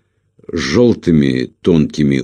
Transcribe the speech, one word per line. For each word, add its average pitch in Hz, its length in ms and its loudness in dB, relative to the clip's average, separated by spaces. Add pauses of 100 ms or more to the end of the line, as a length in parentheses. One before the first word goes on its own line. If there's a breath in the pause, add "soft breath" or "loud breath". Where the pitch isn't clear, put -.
(520)
с - 60 -6
жёлтыми 71 1000 0
тонкими 73 640 0